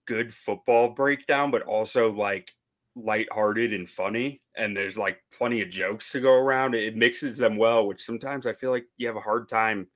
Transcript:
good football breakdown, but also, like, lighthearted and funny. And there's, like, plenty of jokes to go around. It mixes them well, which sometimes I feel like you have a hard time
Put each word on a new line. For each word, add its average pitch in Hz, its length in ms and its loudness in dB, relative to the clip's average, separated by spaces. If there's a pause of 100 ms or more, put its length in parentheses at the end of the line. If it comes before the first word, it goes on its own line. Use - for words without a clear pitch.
good 113 280 -4
football 117 560 2
breakdown, 139 600 0
but 117 120 0
also, 110 500 2
like, 101 400 -4 (420)
lighthearted 107 760 0
and 90 160 -6
funny. 117 540 -6 (140)
And 104 200 -4
there's, 98 220 -6
like, 98 240 -4 (100)
plenty 120 300 -2
of 90 80 -8
jokes 95 420 -6
to 135 80 -4
go 131 140 6
around. 131 400 2
It 110 220 -2
mixes 117 420 0
them 110 180 2
well, 113 300 4
which 98 180 -6
sometimes 127 400 -8
I 113 80 -4
feel 131 180 -6
like 123 160 -2 (100)
you 120 100 -6
have 113 100 -4
a 104 40 -8
hard 107 280 -2
time 110 480 0